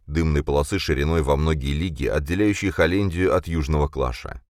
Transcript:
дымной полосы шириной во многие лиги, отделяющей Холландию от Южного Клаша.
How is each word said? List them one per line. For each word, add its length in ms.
дымной 360
полосы 360
шириной 420
во 160
многие 380
лиги, 320
отделяющей 640
Холландию 640
от 100
Южного 420
Клаша. 520